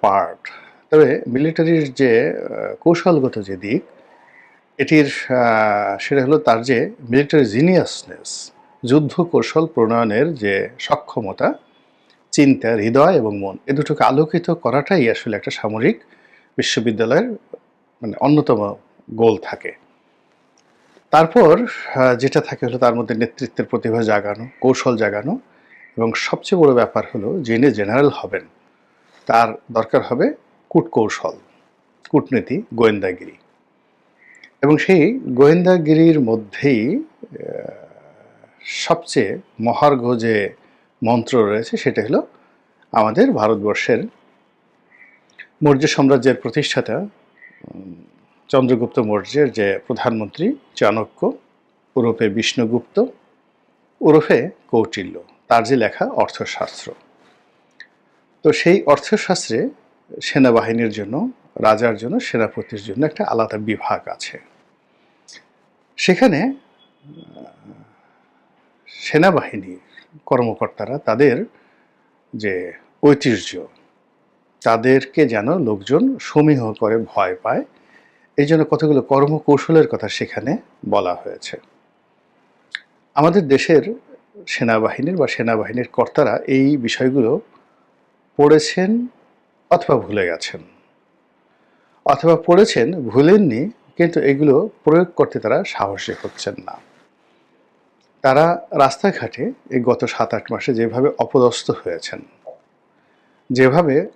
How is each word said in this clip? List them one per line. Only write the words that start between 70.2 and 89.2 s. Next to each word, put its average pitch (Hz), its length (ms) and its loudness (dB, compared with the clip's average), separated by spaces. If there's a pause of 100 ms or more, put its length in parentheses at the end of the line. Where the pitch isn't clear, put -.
কর্মকর্তারা 117 720 -4
তাদের 131 480 2 (880)
যে 92 400 -8 (300)
ঐতিহ্য, 113 640 0 (960)
তাদেরকে 127 580 2 (120)
যেন 107 140 -2 (120)
লোকজন 120 440 -2 (260)
সমীহ 143 440 2
করে 110 240 0 (140)
ভয় 92 320 -2
পায়, 139 200 -2 (760)
এই 143 80 2
জন্য 156 200 2
কতগুলো 147 360 2
কর্মকৌশলের 143 880 2
কথা 107 200 -6
সেখানে 117 500 -6 (320)
বলা 98 320 -2
হয়েছে। - 340 -14 (1600)
আমাদের 165 340 2
দেশের 135 360 4 (640)
সেনাবাহিনীর 117 680 -2
বা 139 100 0
সেনাবাহিনীর 113 600 -4
কর্তারা 120 460 0 (140)
এই 135 300 2
বিষয়গুলো 131 640 0 (960)
পড়েছেন 185 680 4 (640)